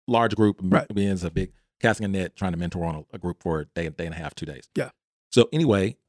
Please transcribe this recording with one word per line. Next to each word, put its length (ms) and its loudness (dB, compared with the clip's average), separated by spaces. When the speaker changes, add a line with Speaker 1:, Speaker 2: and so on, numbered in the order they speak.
Speaker 1:
large 280 2
group, 260 4
m-, 80 0
Speaker 2:
Right. 260 2
Speaker 1:
men's 280 0
a 80 -4
big 200 -4
casting 240 2
a 20 -2
net, 280 -2
trying 160 -2
to 60 -2
mentor 280 -4
on 100 -2
a, 40 -16
a 20 -12
group 240 -6
for 200 0
a 40 -8
day, 240 -6
day 160 -8
and 80 -8
a 40 -10
half, 180 -10
two 100 -10
days. 300 -14
Speaker 2:
Yeah. 140 -4
Speaker 1:
So 200 6
anyway, 460 2